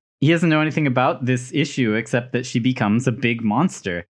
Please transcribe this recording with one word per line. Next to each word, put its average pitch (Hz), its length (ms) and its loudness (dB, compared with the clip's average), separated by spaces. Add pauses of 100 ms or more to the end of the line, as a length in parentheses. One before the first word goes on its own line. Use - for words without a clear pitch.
(200)
He 143 100 4
doesn't 170 200 2
know 156 100 2
anything 156 260 0
about 131 400 2
this 123 280 -2
issue 139 400 0
except 120 380 -2
that 127 140 -4
she - 120 -4
becomes 120 480 2
a 123 60 2
big 117 320 0
monster. 104 680 -2